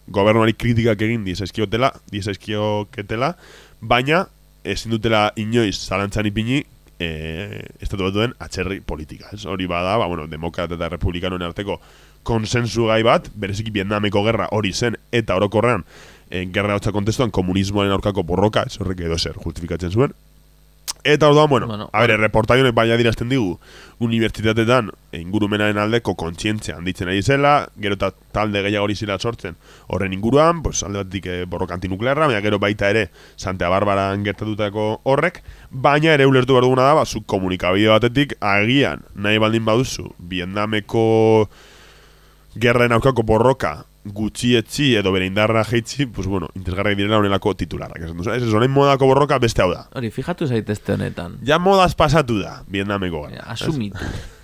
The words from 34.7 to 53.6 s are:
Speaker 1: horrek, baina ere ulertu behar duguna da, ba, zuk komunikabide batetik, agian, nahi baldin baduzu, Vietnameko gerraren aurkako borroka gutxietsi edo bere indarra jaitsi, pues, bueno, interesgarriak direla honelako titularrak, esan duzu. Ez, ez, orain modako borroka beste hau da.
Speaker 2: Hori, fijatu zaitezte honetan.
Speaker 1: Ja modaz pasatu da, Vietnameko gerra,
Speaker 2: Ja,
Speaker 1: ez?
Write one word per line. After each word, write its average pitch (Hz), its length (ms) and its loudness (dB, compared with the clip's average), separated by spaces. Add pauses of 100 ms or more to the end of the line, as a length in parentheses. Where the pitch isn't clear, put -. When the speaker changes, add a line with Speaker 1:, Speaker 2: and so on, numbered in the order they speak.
Speaker 1:
horrek, 143 380 0 (300)
baina 151 420 4
ere 139 140 6
ulertu 131 260 4
behar 123 160 6
duguna 127 140 4
da, 139 100 6
ba, 147 120 4
zuk 110 200 -10
komunikabide 92 640 0
batetik, 117 500 2
agian, 104 600 2 (140)
nahi 104 240 2
baldin 110 260 2
baduzu, 110 540 0
Vietnameko 107 1300 2 (1080)
gerraren 120 320 4
aurkako 117 320 2
borroka 110 640 2 (180)
gutxietsi 113 920 0
edo 95 160 2
bere 92 160 0
indarra 107 340 2
jaitsi, 117 440 -2
pues, 98 200 -8
bueno, 95 280 -4
interesgarriak 95 420 -2
direla 104 220 2
honelako 101 340 2
titularrak, - 480 -8
esan 82 160 -10
duzu. 90 160 -4
Ez, 123 100 -2
ez, 113 100 0
orain 117 200 4
modako 139 320 6
borroka 139 320 4
beste 120 240 2
hau 92 100 4
da. 82 220 -6
Speaker 2:
Hori, 117 160 -6
fijatu 175 380 -6
zaitezte 107 460 -2
honetan. 95 420 -6 (100)
Speaker 1:
Ja 147 140 2
modaz 185 360 4
pasatu 139 460 2
da, 80 260 -10
Vietnameko 95 600 -4
gerra, 60 180 -14
Speaker 2:
Ja, - 80 -10
Speaker 1:
ez? 113 80 -8